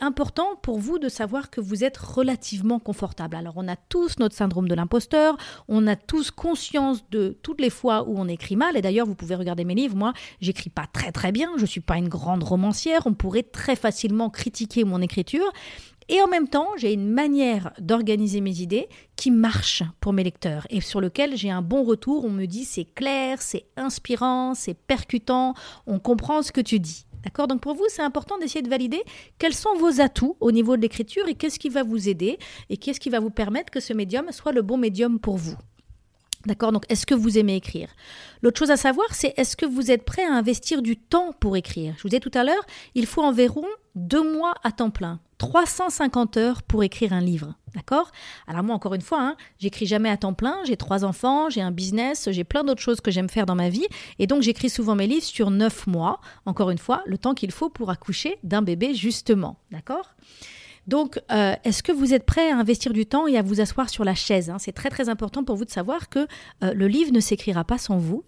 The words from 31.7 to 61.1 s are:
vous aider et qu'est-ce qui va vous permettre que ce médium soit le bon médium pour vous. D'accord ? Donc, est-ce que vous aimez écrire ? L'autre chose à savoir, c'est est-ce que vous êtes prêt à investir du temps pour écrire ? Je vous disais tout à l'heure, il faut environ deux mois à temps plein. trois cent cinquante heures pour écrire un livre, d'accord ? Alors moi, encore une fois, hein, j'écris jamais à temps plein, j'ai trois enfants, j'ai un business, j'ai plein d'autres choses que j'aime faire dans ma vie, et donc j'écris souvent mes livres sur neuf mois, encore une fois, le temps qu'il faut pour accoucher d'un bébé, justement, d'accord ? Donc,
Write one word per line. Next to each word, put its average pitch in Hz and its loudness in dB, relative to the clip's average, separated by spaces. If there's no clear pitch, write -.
vous 220 -2
aider 196 0
et 202 -6
qu'est-ce 277 -6
qui 277 -6
va 233 0
vous 220 -2
permettre 214 -4
que 262 -4
ce - -6
médium 226 -4
soit 302 -4
le 247 4
bon 220 0
médium 233 2
pour 208 -2
vous. 160 -6
D'accord ? 214 0
Donc, 208 0
est-ce - -2
que 277 4
vous 220 2
aimez 202 4
écrire ? - -8
L'autre 233 4
chose 294 4
à 285 6
savoir, 277 2
c'est - -2
est-ce - 0
que 320 -2
vous 262 0
êtes 240 2
prêt - -2
à 320 2
investir 247 0
du 226 0
temps 339 -2
pour 196 0
écrire ? 160 -6
Je - -14
vous 202 -4
disais 240 2
tout 262 -8
à 247 2
l'heure, 370 2
il 233 0
faut - -2
environ 254 4
deux 185 2
mois 311 0
à 226 0
temps 226 -2
plein. 170 -6
trois 330 4
cent 370 -2
cinquante 247 0
heures 233 2
pour 214 2
écrire 196 0
un 180 2
livre, 160 -2
d'accord ? 285 0
Alors 165 -2
moi, 226 0
encore 196 -4
une 185 -2
fois, 311 0
hein, 277 -2
j'écris 196 -4
jamais 214 2
à 202 2
temps 190 -2
plein, 269 -2
j'ai 247 0
trois 196 -2
enfants, 269 0
j'ai 240 -2
un 185 -2
business, 208 -2
j'ai 175 0
plein 294 0
d'autres 240 0
choses 240 0
que 202 0
j'aime 185 0
faire 214 0
dans 180 0
ma 175 2
vie, 240 0
et 196 2
donc 277 4
j'écris 233 2
souvent 220 0
mes 202 2
livres 302 2
sur 196 0
neuf 214 2
mois, 170 0
encore 185 2
une 175 0
fois, 277 -2
le 190 -4
temps 262 0
qu'il 196 -4
faut 320 -2
pour 220 -6
accoucher 294 -4
d'un 202 2
bébé, 190 0
justement, 208 0
d'accord ? 269 -8
Donc, 285 0